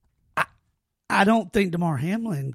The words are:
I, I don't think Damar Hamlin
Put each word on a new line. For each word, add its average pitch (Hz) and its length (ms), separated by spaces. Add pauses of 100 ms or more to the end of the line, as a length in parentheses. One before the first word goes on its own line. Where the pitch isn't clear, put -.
(360)
I, - 80 (680)
I 196 140
don't 214 280
think 196 200
Damar 170 260
Hamlin 165 560